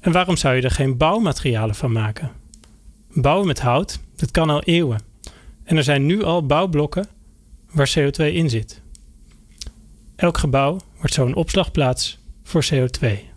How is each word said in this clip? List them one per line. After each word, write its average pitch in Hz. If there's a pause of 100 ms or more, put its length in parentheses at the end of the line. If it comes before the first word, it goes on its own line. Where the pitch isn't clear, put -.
En 175
waarom 180
zou 131
je 127
er 127
geen 135
bouwmaterialen 139
van 117
maken? 110 (800)
Bouwen 156
met 147
hout, 135 (180)
dat -
kan 160
al 147
eeuwen. 160 (640)
En 160
er 151
zijn 139
nu 190
al 165
bouwblokken 156 (640)
waar 139
C -
O 143
twee 151
in 165
zit. 113 (1300)
Elk 170
gebouw 143 (160)
wordt -
zo'n 127
opslagplaats 160 (240)
voor 160
C -
O 127
twee. 117